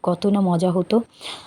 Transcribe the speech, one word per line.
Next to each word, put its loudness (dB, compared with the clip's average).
কত -2
না 2
মজা 2
হতো।" 0